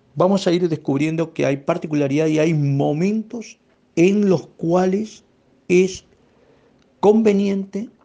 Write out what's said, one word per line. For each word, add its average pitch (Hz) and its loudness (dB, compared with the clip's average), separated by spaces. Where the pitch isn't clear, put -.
vamos 190 0
a 175 0
ir 175 0
descubriendo 156 -2
que 143 -2
hay 139 0
particularidad 151 -2
y 156 0
hay 165 2
momentos 151 -2
en 202 2
los - 0
cuales 185 -2
es 185 2
conveniente 202 0